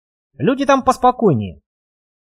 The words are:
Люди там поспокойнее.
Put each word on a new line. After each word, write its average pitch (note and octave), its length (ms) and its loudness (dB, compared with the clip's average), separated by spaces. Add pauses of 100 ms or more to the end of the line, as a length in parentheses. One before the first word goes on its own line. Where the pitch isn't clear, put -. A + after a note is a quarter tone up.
(380)
Люди C4 260 -2
там C4+ 200 0
поспокойнее. A3+ 760 0 (640)